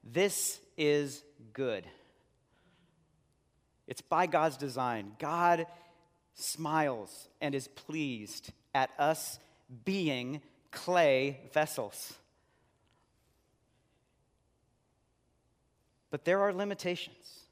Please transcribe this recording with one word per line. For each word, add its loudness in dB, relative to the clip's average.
"This 0
is 2
good." -4
It's -12
by 2
God's 2
design. -4
God 4
smiles -2
and -2
is -4
pleased -8
at 2
us 0
being 0
clay 4
vessels. -2
But -6
there 4
are 2
limitations. -6